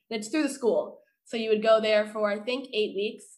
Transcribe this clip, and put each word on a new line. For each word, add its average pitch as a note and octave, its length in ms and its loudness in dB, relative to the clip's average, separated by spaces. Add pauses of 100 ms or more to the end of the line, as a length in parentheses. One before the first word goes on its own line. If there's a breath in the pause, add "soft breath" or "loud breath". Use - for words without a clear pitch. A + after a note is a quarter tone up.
And A3+ 100 -4
it's G#3+ 100 -10
through D#4 140 0
the C4+ 60 0
school. - 520 -2 (240 soft breath)
So A#3 120 -8
you A3 120 -2
would G#3+ 120 2
go A3 180 6
there G#3+ 280 2
for, G#3+ 240 -2
I G#3 80 -2
think, B3+ 340 -4
eight G#3+ 220 -2
weeks. G#3+ 300 -4 (120)